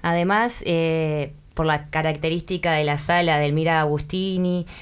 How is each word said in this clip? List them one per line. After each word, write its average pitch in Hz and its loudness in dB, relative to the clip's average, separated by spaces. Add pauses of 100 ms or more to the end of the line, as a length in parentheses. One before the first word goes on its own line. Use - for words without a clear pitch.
Además, 190 2
eh, 160 0 (220)
por 160 0
la 147 0
característica 165 -2
de 151 2
la 147 0
sala 170 2
de 147 2
Elmira 160 2
Agustini, 180 -2 (140)